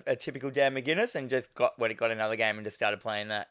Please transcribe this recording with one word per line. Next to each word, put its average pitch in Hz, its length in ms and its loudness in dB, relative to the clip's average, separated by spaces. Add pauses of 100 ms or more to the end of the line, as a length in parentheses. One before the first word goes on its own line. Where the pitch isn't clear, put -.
a 131 100 2
typical 139 360 -6
Dan 135 240 4
McGuinness 160 400 0
and 135 160 -6
just 127 240 0
got, - 240 2
went 113 100 2
and 110 80 -6
got 113 140 2
another 110 240 0
game 107 220 2
and 107 60 -8
just 104 120 -6
started 104 240 0
playing 107 300 -4
that 104 220 -4